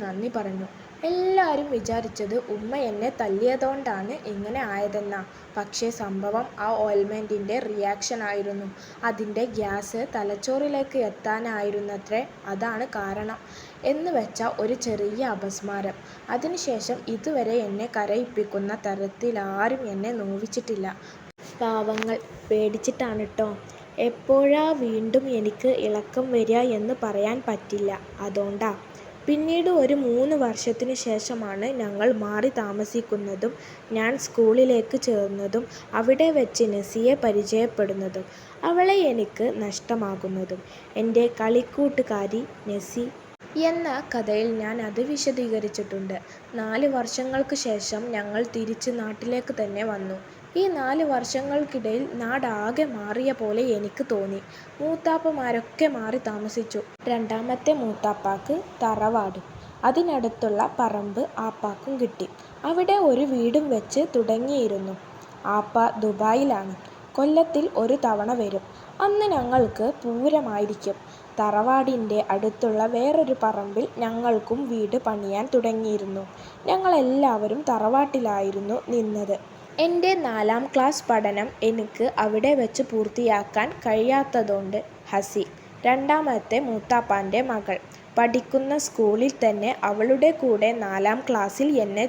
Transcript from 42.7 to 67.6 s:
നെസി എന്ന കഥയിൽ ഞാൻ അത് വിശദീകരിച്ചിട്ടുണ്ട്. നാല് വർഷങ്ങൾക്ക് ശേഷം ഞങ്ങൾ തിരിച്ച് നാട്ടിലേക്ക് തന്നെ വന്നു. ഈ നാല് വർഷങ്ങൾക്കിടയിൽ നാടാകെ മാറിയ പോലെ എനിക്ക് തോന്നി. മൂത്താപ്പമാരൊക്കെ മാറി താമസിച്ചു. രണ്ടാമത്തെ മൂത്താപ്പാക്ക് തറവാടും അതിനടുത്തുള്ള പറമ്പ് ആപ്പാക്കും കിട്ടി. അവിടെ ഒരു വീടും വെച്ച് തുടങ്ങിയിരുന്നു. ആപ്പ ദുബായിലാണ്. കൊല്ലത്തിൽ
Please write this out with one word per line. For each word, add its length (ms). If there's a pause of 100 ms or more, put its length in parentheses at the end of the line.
നെസി 340 (640)
എന്ന 180 (240)
കഥയിൽ 380 (140)
ഞാൻ 120 (140)
അത് 120 (120)
വിശദീകരിച്ചിട്ടുണ്ട്. 1040 (420)
നാല് 280 (100)
വർഷങ്ങൾക്ക് 580 (120)
ശേഷം 360 (140)
ഞങ്ങൾ 240 (120)
തിരിച്ച് 460
നാട്ടിലേക്ക് 540 (100)
തന്നെ 200 (100)
വന്നു. 260 (400)
ഈ 40 (140)
നാല് 340
വർഷങ്ങൾക്കിടയിൽ 920 (200)
നാടാകെ 640 (100)
മാറിയ 360 (100)
പോലെ 220 (120)
എനിക്ക് 280 (100)
തോന്നി. 260 (400)
മൂത്താപ്പമാരൊക്കെ 1080 (100)
മാറി 220 (100)
താമസിച്ചു. 500 (320)
രണ്ടാമത്തെ 720
മൂത്താപ്പാക്ക് 720 (260)
തറവാടും 640 (440)
അതിനടുത്തുള്ള 720 (180)
പറമ്പ് 420 (240)
ആപ്പാക്കും 560
കിട്ടി. 260 (420)
അവിടെ 280 (120)
ഒരു 240
വീടും 420
വെച്ച് 280 (120)
തുടങ്ങിയിരുന്നു. 800 (640)
ആപ്പ 280 (180)
ദുബായിലാണ്. 720 (440)
കൊല്ലത്തിൽ 460 (180)